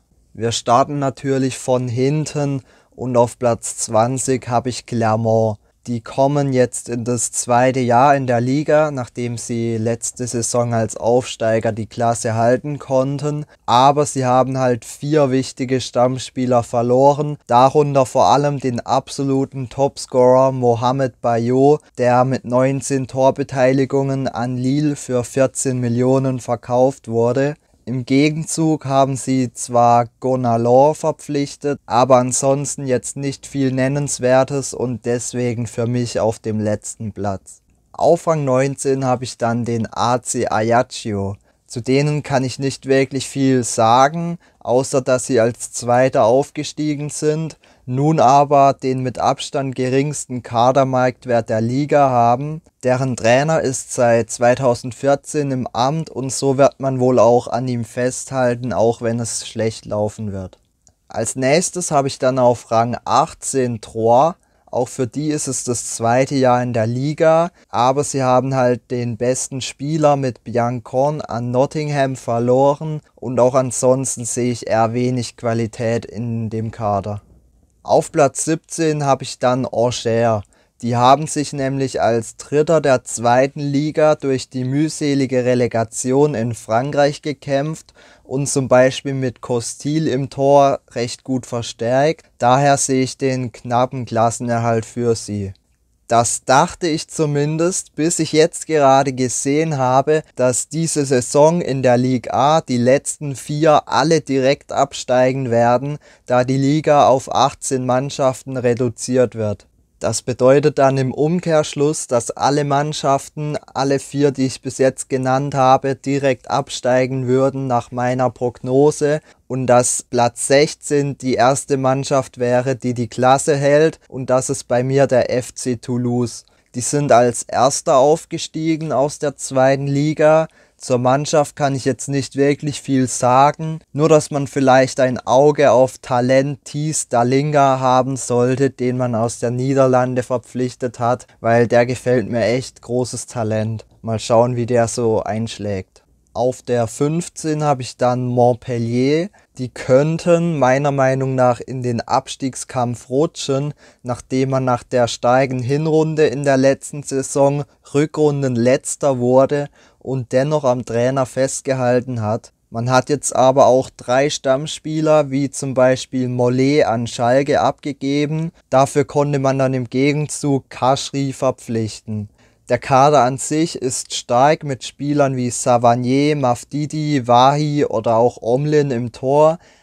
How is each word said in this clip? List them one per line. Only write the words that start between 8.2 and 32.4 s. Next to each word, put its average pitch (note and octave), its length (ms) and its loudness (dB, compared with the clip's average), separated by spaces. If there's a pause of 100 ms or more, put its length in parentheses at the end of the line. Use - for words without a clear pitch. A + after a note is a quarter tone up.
der A#2+ 140 2
Liga, D3+ 500 0
nachdem A#2+ 460 -8
sie A#2 400 -4
letzte A#2 500 -4
Saison A#2+ 460 -2
als A2+ 240 -2
Aufsteiger A2+ 760 0
die G#2+ 160 -6
Klasse A#2 480 -2
halten B2 420 0
konnten. C#3+ 680 -2 (200)
Aber C3+ 400 4
sie C3 200 -4
haben B2+ 320 2
halt B2 260 0
vier C#3+ 480 0
wichtige C3 480 -2
Stammspieler B2 840 0
verloren, C3+ 760 2 (100)
darunter C#3+ 580 4
vor A#2+ 200 2
allem C#3+ 340 2
den A#2+ 220 -4
absoluten C3+ 880 -4
Topscorer C3 840 2
Mohamed B2+ 720 -2
Bayo, B2+ 580 2 (180)
der B2 280 4
mit C3 180 -4
neunzehn C3 640 -2
Torbeteiligungen C3+ 1200 0
an B2 300 -6
Lille C#3+ 400 0
für B2 260 -4
vierzehn C3 560 -2
Millionen B2+ 600 0
verkauft B2 680 -2
wurde. B2 480 0 (300)
Im B2 200 -6
Gegenzug D3+ 800 0
haben C3+ 320 2
sie C3 380 -2
zwar A#2+ 540 2 (120)
Gonalon B2+ 760 2
verpflichtet, C#3+ 920 -6
aber B2+ 320 4
ansonsten C3+ 680 -2